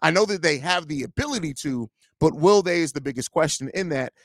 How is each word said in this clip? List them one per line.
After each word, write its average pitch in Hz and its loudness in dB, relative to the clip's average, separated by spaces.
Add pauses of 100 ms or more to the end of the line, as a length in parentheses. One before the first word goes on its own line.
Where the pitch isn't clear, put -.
I 160 4
know 190 4
that 196 -4
they 156 2
have 170 -2
the 143 -4
ability 214 -4
to, 123 -4 (320)
but 160 4
will 185 6
they 175 0
is 156 -2
the 147 -6
biggest 131 -6
question 147 -2
in 180 -4
that. 135 -4 (120)